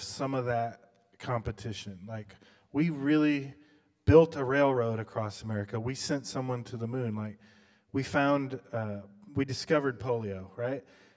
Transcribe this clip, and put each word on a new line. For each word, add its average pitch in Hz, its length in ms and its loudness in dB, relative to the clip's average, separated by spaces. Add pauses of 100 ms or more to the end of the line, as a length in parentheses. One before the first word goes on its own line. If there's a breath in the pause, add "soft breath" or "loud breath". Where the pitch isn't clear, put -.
some 135 340 -4
of 127 120 -2
that 117 340 -2 (380)
competition. 110 880 -6
Like, 110 280 -12 (380 soft breath)
we 160 180 2
really 143 640 2 (500 soft breath)
built 160 320 8
a 143 80 -2
railroad 127 560 4
across 107 420 -6
America. 107 380 -4
We 123 140 -4
sent 135 320 -4
someone 127 380 -4
to - 120 -10
the 113 100 -4
moon. 117 300 -4
Like, 107 220 -6 (540 soft breath)
we 139 100 0
found, 139 580 2 (120)
uh, 107 260 -4 (360)
we 135 100 2
discovered 135 540 0
polio, 104 580 -4
right? 123 280 -4 (320 soft breath)